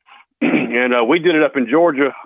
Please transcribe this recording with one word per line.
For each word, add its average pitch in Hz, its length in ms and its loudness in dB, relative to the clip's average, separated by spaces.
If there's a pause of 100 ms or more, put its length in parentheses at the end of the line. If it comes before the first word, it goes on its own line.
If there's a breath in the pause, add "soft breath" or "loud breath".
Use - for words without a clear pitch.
(420 loud breath)
And, 123 520 -2
uh, 120 120 2
we 151 140 2
did 165 160 2
it 156 80 2
up - 120 -2
in 127 140 -2
Georgia, 143 440 0 (120)